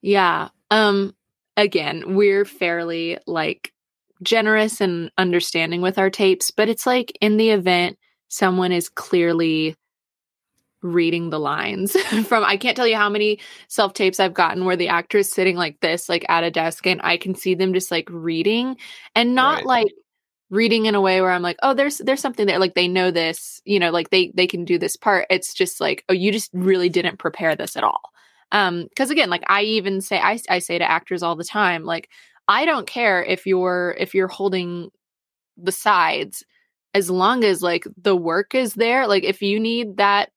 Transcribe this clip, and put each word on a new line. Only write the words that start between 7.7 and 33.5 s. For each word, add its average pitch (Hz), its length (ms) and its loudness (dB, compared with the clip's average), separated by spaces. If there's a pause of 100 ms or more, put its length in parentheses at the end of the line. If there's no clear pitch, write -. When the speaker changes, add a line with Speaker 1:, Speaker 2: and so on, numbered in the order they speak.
Speaker 1:
someone 185 380 0
is 170 180 -2
clearly 165 840 0 (1040)
reading 170 480 0
the 156 100 -4
lines 156 600 -4
<laughs> 220 260 -2
from, 220 160 0
I 202 140 2
can't 247 180 -2
tell 247 120 0
you 220 80 2
how 208 140 2
many 208 300 0 (280)
self-tapes 190 520 0
I've 185 140 2
gotten 180 320 0
where 180 100 2
the 175 120 -2
actor 170 320 0
is 196 120 0
sitting 185 240 2
like 165 260 -4
this, 170 280 -2
like, 170 200 -2
at 170 140 2
a 170 60 0
desk, 165 380 -2
and 180 160 0
I 175 140 2
can 185 180 -6
see 190 180 -2
them 185 200 0
just, 185 180 -2
like, 165 180 -2
reading, 175 680 -2 (380)
and 240 200 2
not, 269 220 2
Speaker 2:
Right. - 80 -6
Speaker 1:
like, 233 280 2 (560)
reading 220 380 2
in 208 80 2
a 202 60 2
way 190 200 4
where 185 100 2
I'm 180 120 0
like, 175 200 -4
"Oh, 269 120 2
there's, 285 240 -2
there's 269 220 -2
something 233 260 -2
there." 175 120 0
Like, 185 160 0
they 180 120 2
know 185 240 2
this, 165 540 -4
you 202 140 2
know, 170 120 2
like, 170 180 -2
they, 185 260 2
they 185 120 2
can 175 180 -6
do 170 120 0
this 165 200 -2
part. 196 320 2
It's 185 240 -2
just - 260 -4
like, 156 300 -4
"Oh, 190 40 4
you 190 180 0
just 208 220 -6
really 180 360 2
didn't 175 280 -2
prepare 160 380 -2
this - 220 -8
at - 60 -2
all." - 280 -2 (400)
Um, 180 440 0
'cause 262 140 -2
again, 285 200 0
like, 175 180 -4
I 202 160 2
even 196 380 -2
say, 190 180 -4
I, 220 200 0 (100)
I 180 100 2
say 170 200 -6
to 170 100 0
actors 170 340 -2
all 170 120 -2
the 165 80 -10
time, 180 420 -2
like, 165 240 -6 (380)
"I 233 180 2
don't 294 220 0
care 202 360 0
if - 240 -4
you're, 180 500 0